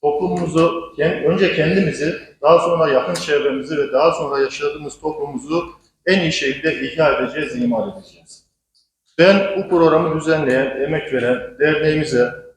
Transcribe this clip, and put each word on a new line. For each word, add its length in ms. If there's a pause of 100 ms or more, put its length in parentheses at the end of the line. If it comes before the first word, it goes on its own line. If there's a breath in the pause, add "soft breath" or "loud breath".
Toplumumuzu, 960
ken-, 260
önce 300
kendimizi, 880
daha 160
sonra 340
yakın 220
çevremizi 640
ve 140
daha 200
sonra 260
yaşadığımız 640
toplumumuzu 720 (340 soft breath)
en 140
iyi 120
şekilde 480
ihya 320
edeceğiz, 500
imar 300
edeceğiz. 540 (720)
Ben 380
bu 120
programı 520
düzenleyen, 600
emek 320
veren 460
derneğimize 760 (220)